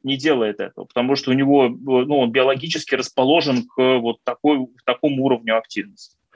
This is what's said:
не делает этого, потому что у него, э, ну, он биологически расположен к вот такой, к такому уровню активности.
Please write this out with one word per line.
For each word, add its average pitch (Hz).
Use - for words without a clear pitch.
не 135
делает 123
этого, 95
потому 127
что 131
у -
него, 139
э, 117
ну, 135
он 120
биологически 135
расположен 131
к 131
вот 117
такой, 131
к -
такому 131
уровню 117
активности. -